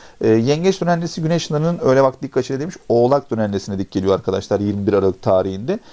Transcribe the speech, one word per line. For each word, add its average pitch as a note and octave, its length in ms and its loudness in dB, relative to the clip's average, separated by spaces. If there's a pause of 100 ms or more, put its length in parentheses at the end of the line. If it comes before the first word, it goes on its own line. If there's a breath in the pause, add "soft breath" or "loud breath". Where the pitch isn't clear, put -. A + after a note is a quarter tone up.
(200 loud breath)
E, - 80 2
yengeç D3 520 2
dönenlesi E3+ 420 -2
güneş D#3+ 200 0
ışınlarının D#3+ 360 -2
öğle C3+ 240 4
vakti C3 200 0
dik C3+ 140 -6
açıyla C3+ 240 -2
demiş, E3+ 160 -8 (120)
Oğlak B2 420 2
dönenlesine G2+ 480 -2
dik F#2+ 120 -6
geliyor F#2+ 240 2
arkadaşlar G2 460 -2
yirmi G2+ 260 -2
bir G#2 60 2
Aralık F#2+ 300 2
tarihinde. G2 560 0 (140 loud breath)